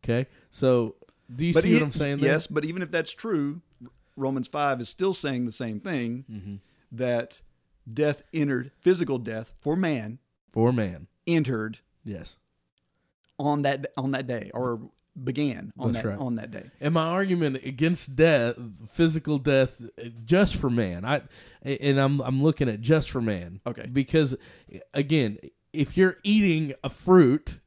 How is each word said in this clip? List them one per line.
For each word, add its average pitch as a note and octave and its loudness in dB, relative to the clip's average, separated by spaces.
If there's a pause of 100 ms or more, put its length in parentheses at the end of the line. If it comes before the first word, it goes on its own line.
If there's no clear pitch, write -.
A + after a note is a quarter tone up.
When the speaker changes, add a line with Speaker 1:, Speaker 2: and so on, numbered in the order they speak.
Speaker 1:
Okay? B2 0 (240)
So, B2 2 (380)
do C#3 -2
you E3+ 2
Speaker 2:
But - 4
Speaker 1:
see F3 4
what D#3 6
Speaker 2:
e-, D#3 0
Speaker 1:
I'm C#3 -6
saying C#3+ -2
there? C3+ 2
Speaker 2:
yes, D#3+ 0
but D3+ -4
even F3 -6
if D#3 -8
that's E3 -4
true, E3 -4 (520)
Romans C3+ -4
five C#3+ -2
is A2+ -10
still F#3+ -2
saying B2+ -4
the A2+ -6
same A2 -8
thing, B2+ -6
Speaker 1:
Mm-hmm. G2+ -12 (380)
Speaker 2:
that A#2+ -4 (500)
death D3 -2 (100)
entered, C3+ -2 (100)
physical F3 2
death A2+ -10
for D3+ -2
man C3+ -2 (340)
Speaker 1:
For A#2 4
man. F#2+ -4 (200)
Speaker 2:
entered A#2+ 0 (260)
Speaker 1:
Yes. G2 -14 (1040)
Speaker 2:
on D3 0
that, C#3 -2 (100)
on C3+ -2
that C3 -4
day, A#2+ -6
or A#2+ -4 (420)
began B2+ -4
on A#2 -2
Speaker 1:
That's A#2 -4
Speaker 2:
that, A2 -2
Speaker 1:
right. G2 -6
Speaker 2:
on B2+ -4
that A2 -10
day. - -16 (100)
Speaker 1:
And D3 -2
my D#3+ 2
argument E3+ -2
against C#3 -2
death, C3+ 4 (340)
physical D#3 0
death, C3+ 2 (220)
uh, A#2+ -12 (160)
just F3+ 4
for C#3 0
man, G2 0
I, C#3 0 (400)
and C#3 2
I'm, C#3 2
I'm C3 0
looking D3+ 4
at G#2+ -4
just D3+ 2
for C3 -4
man. F#2+ -4
Speaker 2:
Okay. A#2+ -10
Speaker 1:
Because, C3+ 0 (560)
again, C#3 0 (340)
if D3+ -2
you're F#3 4
eating F3 2 (100)
a C3+ -4
fruit D#3 6